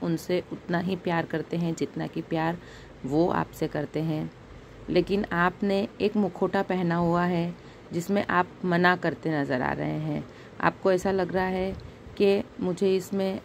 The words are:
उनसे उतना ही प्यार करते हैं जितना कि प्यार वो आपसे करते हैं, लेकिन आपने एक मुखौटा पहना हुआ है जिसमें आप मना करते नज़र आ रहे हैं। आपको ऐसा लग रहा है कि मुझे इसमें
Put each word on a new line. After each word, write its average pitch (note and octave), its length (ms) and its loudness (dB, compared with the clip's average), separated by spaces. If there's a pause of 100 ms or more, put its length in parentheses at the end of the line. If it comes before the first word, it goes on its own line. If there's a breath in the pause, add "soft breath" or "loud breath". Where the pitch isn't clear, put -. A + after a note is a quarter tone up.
उनसे F3 480 0
उतना - 280 -2
ही F#3 160 -2
प्यार E3+ 300 0
करते D#3+ 320 -4
हैं E3+ 180 0
जितना D#3 320 -4
कि D#3+ 140 -6
प्यार E3 360 -2 (480 loud breath)
वो D#3 240 2
आपसे - 380 -2
करते D3+ 320 -4
हैं, D#3+ 320 -2 (580)
लेकिन F3+ 360 2
आपने G3 640 2 (140)
एक G#3 160 2
मुखौटा F#3+ 440 2
पहना F3+ 340 0
हुआ F3 300 2
है F3 300 0 (380 loud breath)
जिसमें F#3+ 320 0
आप F3+ 220 2 (180)
मना F3+ 300 6
करते D#3+ 460 0
नज़र C#3 200 0
आ C#3+ 120 0
रहे D3+ 260 -4
हैं। D3+ 280 -4 (340 loud breath)
आपको F3+ 300 2
ऐसा F#3 200 2
लग F3+ 220 0
रहा F#3 120 2
है F#3 460 -4 (300)
कि G3 220 4 (180)
मुझे F#3 340 2
इसमें F#3+ 500 -2